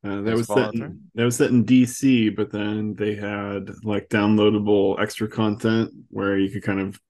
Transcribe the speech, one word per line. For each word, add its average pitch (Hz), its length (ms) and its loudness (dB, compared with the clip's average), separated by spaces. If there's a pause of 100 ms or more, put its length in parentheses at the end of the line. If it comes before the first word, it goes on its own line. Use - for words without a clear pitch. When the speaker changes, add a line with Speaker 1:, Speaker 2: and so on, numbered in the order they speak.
Speaker 1:
Uh, 98 100 -6
that 101 80 -6
Speaker 2:
There's 113 160 0
Speaker 1:
was 117 80 -4
set 104 80 -2
Speaker 2:
Fallout 113 180 0
Speaker 1:
in, 117 60 -4
Speaker 2:
Three. 151 180 -12 (180)
Speaker 1:
that 117 100 0
was 120 120 0
set 147 120 2
in 123 160 4
D 127 200 6
C, 120 440 2
but 104 220 -4
then 107 440 -4
they 104 200 -4
had, 101 540 -8 (140)
like, 104 260 -4
downloadable 104 920 2
extra 107 260 -4
content 110 640 0 (180)
where 101 280 -2
you 98 120 0
could 98 140 -10
kind 98 180 -2
of 95 180 -8 (100)